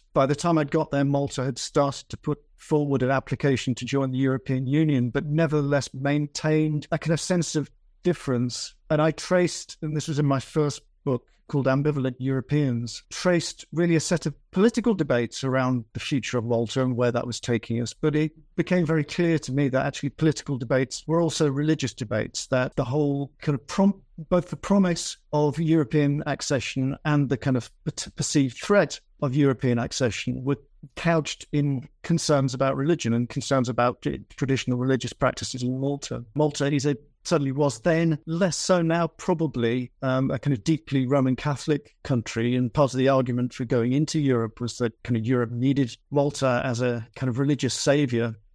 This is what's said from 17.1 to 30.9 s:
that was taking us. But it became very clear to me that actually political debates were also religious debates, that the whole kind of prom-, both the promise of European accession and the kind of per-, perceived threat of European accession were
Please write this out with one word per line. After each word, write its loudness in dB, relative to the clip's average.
that -2
was -6
taking -2
us. -6
But 0
it 0
became 2
very 2
clear 0
to -8
me 2
that 0
actually -6
political 0
debates -2
were 2
also 2
religious 0
debates, -6
that 0
the -2
whole -2
kind 0
of -6
prom-, 2
both 0
the -10
promise 0
of 2
European 2
accession -2
and 2
the 0
kind 2
of -6
per-, -8
perceived 0
threat 2
of 0
European 2
accession -4
were 0